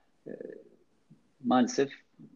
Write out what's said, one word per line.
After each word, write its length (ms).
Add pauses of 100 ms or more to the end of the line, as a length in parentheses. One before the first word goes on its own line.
(280)
e, 40 (1120)
maalesef 480 (440)